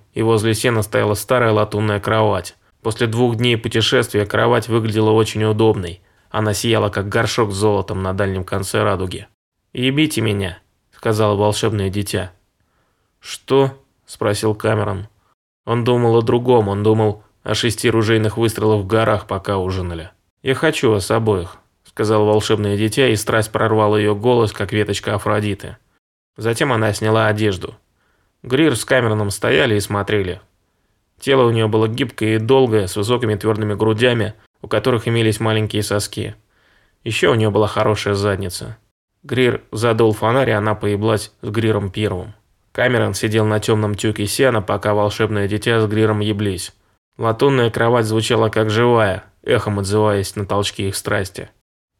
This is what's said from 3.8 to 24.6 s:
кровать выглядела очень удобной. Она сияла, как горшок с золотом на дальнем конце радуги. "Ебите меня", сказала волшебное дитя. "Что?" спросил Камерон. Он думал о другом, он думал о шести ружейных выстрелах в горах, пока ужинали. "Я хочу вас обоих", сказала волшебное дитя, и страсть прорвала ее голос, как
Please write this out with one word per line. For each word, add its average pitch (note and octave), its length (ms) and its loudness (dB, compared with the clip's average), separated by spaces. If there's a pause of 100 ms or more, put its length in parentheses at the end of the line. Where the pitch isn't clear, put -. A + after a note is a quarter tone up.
кровать A#2 440 0
выглядела A2 420 2
очень A2 320 2
удобной. G#2+ 580 0 (280)
Она G#2+ 240 -2
сияла, G#2 360 0
как G2+ 200 -4
горшок A2+ 420 0
с G2 40 -6
золотом G2 460 0
на F#2+ 120 -4
дальнем F#2+ 320 -2
конце G2+ 380 -2
радуги. F#2 440 -4 (460)
"Ебите C3+ 480 0
меня", G2+ 380 -2 (360)
сказала G#2+ 400 0
волшебное G#2 540 0
дитя. F#2+ 420 -6 (880)
"Что?" C3+ 520 0 (340)
спросил G#2+ 500 -2
Камерон. G#2 520 -2 (600)
Он A#2+ 140 0
думал A#2+ 340 4
о A#2 60 4
другом, A#2+ 440 2
он G2+ 140 -2
думал A2 420 2 (200)
о G#2+ 100 -4
шести A2+ 380 0
ружейных A2 460 2
выстрелах G#2+ 440 0
в F#2+ 60 -8
горах, A2 400 0
пока G2 320 -4
ужинали. F2+ 500 -6 (320)
"Я C3 140 -2
хочу D#3 340 0
вас G2+ 220 0
обоих", G#2+ 460 0 (260)
сказала G#2+ 400 0
волшебное G#2 520 0
дитя, A2 340 0
и A2 60 2
страсть A2 360 -2
прорвала G#2+ 480 2
ее G#2 160 0
голос, A2+ 360 2
как G2+ 200 -8